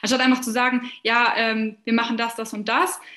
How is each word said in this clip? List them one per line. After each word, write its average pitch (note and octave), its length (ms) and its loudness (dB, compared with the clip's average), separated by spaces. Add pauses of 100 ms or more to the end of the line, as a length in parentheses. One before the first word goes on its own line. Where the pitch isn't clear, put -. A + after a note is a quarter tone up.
Anstatt B3+ 200 2
einfach B3+ 200 4
zu A#3+ 100 -4
sagen, B3 380 0 (140)
„Ja, A#3 340 2
ähm, A3 480 0
wir A3+ 80 0
machen A#3 240 2
das, A3+ 180 -2
das A3 180 -8
und G#3+ 160 -6
das“, E4 300 0 (180)